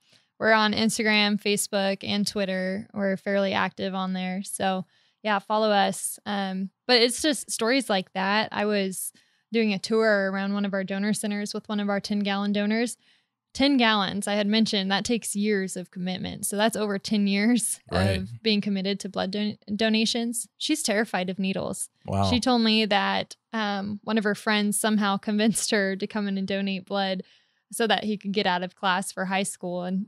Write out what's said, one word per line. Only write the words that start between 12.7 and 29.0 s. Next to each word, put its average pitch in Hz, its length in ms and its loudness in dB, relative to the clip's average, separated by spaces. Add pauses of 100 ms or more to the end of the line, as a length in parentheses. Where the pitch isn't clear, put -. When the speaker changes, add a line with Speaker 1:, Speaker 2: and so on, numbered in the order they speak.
Speaker 1:
Ten 277 240 4
gallons, 208 500 2
I 202 60 -2
had 208 140 2
mentioned, 208 440 2
that 196 140 0
takes - 280 -2
years 202 440 0
of 180 120 -12
commitment. 185 560 -6
So 202 120 -4
that's 214 180 2
over 202 240 -2
ten 208 260 2
years 208 540 2 (100)
Speaker 2:
Right. 95 280 2
Speaker 1:
of 110 260 -8
being 208 160 2
committed 196 400 -2
to 196 100 -8
blood 185 220 -2
don-, 208 260 -2 (160)
donations. 226 760 0 (100)
She's - 260 -2
terrified 202 460 0
of 185 100 -6
needles. 190 500 -4 (160)
Speaker 2:
Wow. 98 240 2
Speaker 1:
She 247 120 2
told 247 220 2
me 220 220 4
that, 196 520 0 (160)
um, 208 500 -4
one 220 140 0
of 202 80 0
her 208 100 2
friends 208 420 0
somehow 208 400 2
<laughs> - 120 -4
convinced 208 420 2
her 196 240 2
to 196 100 -6
come 202 220 -4
in 196 100 -2
and 190 100 -4
donate 196 380 -2
blood 190 380 -2 (480)
so 226 160 0
that 202 160 2
he 208 140 -2
could 196 160 -6
get 202 120 0
out 180 160 2
of 185 140 -8
class 190 380 -2